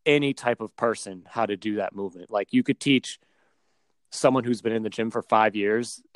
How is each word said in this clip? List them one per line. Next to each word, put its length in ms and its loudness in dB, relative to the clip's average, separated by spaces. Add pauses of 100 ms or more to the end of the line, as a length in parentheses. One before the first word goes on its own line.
any 300 2
type 260 -2
of 160 -10
person 540 -4
how 160 0
to 100 -2
do 200 -4
that 180 -4
movement. 360 -10
Like, 220 -2
you 120 4
could 160 -2
teach 400 0 (880)
someone 340 2
who's 160 -2
been 120 -2
in 100 -2
the 80 -4
gym 220 -4
for 100 -4
five 320 4
years 480 -2 (140)